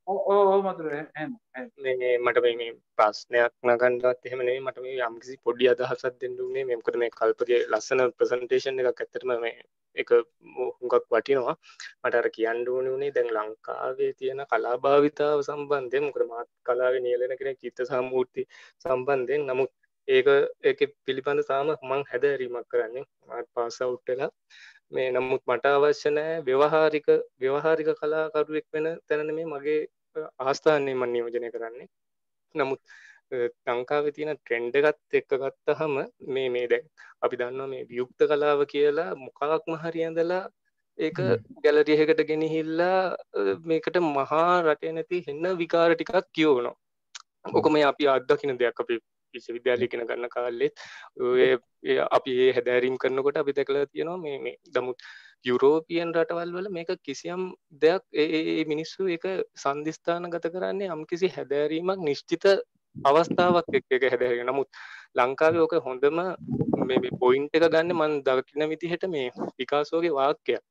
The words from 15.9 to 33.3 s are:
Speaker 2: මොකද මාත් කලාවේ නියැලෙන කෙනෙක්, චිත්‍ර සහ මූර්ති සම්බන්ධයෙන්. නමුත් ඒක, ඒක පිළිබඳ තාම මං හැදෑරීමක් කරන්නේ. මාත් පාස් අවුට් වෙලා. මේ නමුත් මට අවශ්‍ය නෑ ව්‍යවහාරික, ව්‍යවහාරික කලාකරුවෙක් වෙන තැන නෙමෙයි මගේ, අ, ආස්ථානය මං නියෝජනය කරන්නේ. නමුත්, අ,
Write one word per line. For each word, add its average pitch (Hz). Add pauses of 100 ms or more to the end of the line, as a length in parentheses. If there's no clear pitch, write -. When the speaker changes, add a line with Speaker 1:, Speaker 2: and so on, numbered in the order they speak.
Speaker 2:
මොකද 127
මාත් 117 (120)
කලාවේ 127
නියැලෙන 123
කෙනෙක්, 131
චිත්‍ර 123
සහ 127
මූර්ති 127 (300)
සම්බන්ධයෙන්. 135
නමුත් 131 (360)
ඒක, 131 (320)
ඒක 139 (200)
පිළිබඳ 143
තාම 139
මං 135
හැදෑරීමක් 127
කරන්නේ. 120 (160)
මාත් 120
පාස් 117
අවුට් 127
වෙලා. 131 (560)
මේ 131
නමුත් 131
මට 123
අවශ්‍ය 143
නෑ 156
ව්‍යවහාරික, 151 (280)
ව්‍යවහාරික 151
කලාකරුවෙක් 156
වෙන 156 (140)
තැන 151
නෙමෙයි 156
මගේ, 151 (340)
අ, 156 (160)
ආස්ථානය 139
මං 127
නියෝජනය 117
කරන්නේ. 117 (680)
නමුත්, 135 (480)
අ, 135 (300)